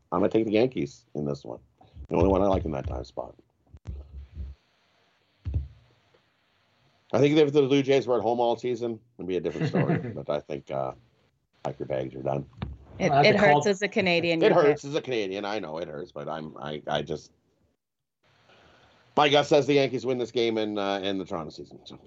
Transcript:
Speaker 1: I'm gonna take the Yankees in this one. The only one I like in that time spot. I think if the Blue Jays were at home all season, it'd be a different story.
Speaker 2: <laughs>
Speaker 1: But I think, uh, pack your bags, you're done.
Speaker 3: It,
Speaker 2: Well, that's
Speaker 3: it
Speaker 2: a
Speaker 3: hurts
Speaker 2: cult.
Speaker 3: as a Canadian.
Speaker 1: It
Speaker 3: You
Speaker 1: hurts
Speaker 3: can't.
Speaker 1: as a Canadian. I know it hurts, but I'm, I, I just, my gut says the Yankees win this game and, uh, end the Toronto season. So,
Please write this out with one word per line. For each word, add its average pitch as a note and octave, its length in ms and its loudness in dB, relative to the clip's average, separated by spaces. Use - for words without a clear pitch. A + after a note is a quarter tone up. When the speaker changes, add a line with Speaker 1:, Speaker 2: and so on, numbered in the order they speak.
Speaker 1:
I'm F2 80 0
gonna G2+ 100 2
take A2+ 140 2
the G#2+ 80 -2
Yankees G#2+ 540 -2
in D2 80 -4
this C#2+ 200 -6
one. A1+ 140 -14
The E2 80 -2
only F2 120 4
one F#2+ 140 4
I G2+ 40 4
like F#2 180 2
in D#2 80 -4
that C2+ 160 -6
time B1+ 160 -6
spot. - 300 -12
I G#2+ 60 2
think C#3+ 180 6
if D3+ 160 6
the D3 100 6
Blue C#3 200 4
Jays C3 240 4
were A#2+ 100 2
at G#2 60 0
home A#2+ 180 0
all A#2 160 2
season, A#2 420 -4
it'd F2 100 -10
be F#2 80 -2
a E2+ 40 0
different D3 280 -4
story. D#3+ 300 0
Speaker 2:
<laughs> - 160 -8
Speaker 1:
But C#2+ 160 -10
I D2 100 -2
think, C#2+ 300 -12
uh, C2+ 220 -4
pack - 140 -6
your - 80 -8
bags, C2 260 -4
you're C2 100 -12
done. C#2 220 -4
Speaker 3:
It, F#3 120 0
Speaker 2:
Well, C#3 120 4
that's G#3+ 60 8
Speaker 3:
it - 60 6
Speaker 2:
a G3+ 40 2
Speaker 3:
hurts G3+ 140 6
Speaker 2:
cult. - 140 2
Speaker 3:
as G3+ 160 -2
a G3+ 60 -4
Canadian. E3+ 540 0
Speaker 1:
It G#3 60 4
Speaker 3:
You F#3 60 4
Speaker 1:
hurts D3 280 4
Speaker 3:
can't. C#3+ 100 -10
Speaker 1:
as - 40 -8
a D3+ 60 0
Canadian. G#2 420 -4
I G#2 140 -4
know D#2+ 200 -8
it E2+ 100 -8
hurts, D2+ 240 -12
but D2 160 -10
I'm, D#2 300 -10
I, D2 300 -10
I D2 140 -2
just, D2+ 300 -8
my D3 120 6
gut C#3+ 180 4
says D3 200 6
the C#3+ 80 2
Yankees B2+ 320 2
win C3 120 -2
this A#2 120 -4
game A#2 280 0
and, G#2+ 200 -2
uh, G2 240 -2
end G2 180 -2
the F2+ 40 -6
Toronto D#2+ 260 -8
season. C#2 340 -18
So, - 220 -18